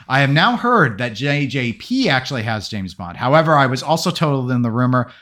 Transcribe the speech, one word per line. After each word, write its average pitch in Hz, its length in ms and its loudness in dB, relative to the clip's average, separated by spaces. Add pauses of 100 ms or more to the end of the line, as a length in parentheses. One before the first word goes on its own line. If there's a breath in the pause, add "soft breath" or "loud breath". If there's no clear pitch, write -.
I 131 120 2
have 139 100 2
now 185 280 2
heard 180 400 2
that 120 160 -4
J 143 340 -2
J 123 260 -2
P 254 360 -2
actually 131 340 -2
has 110 240 -4
James 95 260 -8
Bond. 87 240 -12
However, 151 380 4
I 135 120 4
was 127 140 -2
also 165 300 -2
told 139 400 0
in 123 120 2
the 117 80 0
rumor 123 400 0 (100)